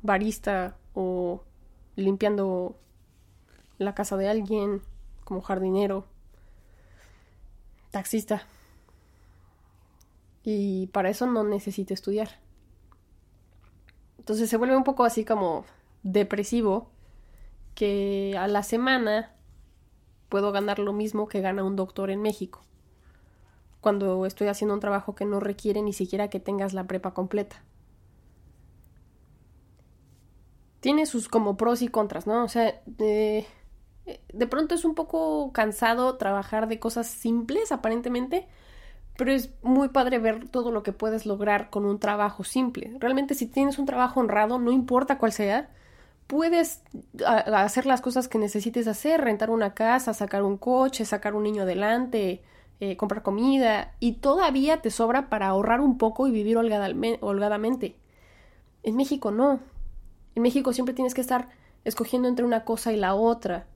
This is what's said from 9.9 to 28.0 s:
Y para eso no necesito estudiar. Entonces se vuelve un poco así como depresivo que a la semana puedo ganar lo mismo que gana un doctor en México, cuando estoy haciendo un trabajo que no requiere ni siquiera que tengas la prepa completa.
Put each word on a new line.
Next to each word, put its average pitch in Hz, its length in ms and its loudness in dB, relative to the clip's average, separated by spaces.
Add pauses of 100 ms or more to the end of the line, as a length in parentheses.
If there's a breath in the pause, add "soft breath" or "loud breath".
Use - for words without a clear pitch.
Y 202 480 -2
para 190 180 2
eso 226 160 -2
no 233 160 2
necesito 196 520 -4
estudiar. 208 340 -4 (1900)
Entonces 214 300 -2
se 226 80 0
vuelve 254 200 4
un 262 80 4
poco 269 200 2
así 226 200 2
como 196 400 0 (400 soft breath)
depresivo 202 880 0 (840 soft breath)
que 196 640 0
a 190 80 -2
la 208 160 2
semana 226 720 0 (920)
puedo 202 240 0
ganar 202 260 0
lo 202 140 -2
mismo 214 340 -2
que 208 140 -4
gana 190 240 -2
un 190 100 -2
doctor 190 360 -4
en 196 100 -4
México, 208 400 -4 (1200 soft breath)
cuando 196 460 0
estoy 202 220 -2
haciendo 202 260 -2
un 208 60 -2
trabajo 202 340 -2
que 202 100 -6
no 202 160 0
requiere 202 400 -2
ni 208 140 -2
siquiera 190 340 -4
que 196 100 -8
tengas 196 360 -4
la 190 120 -6
prepa 185 280 -6
completa. 202 480 -4 (3250)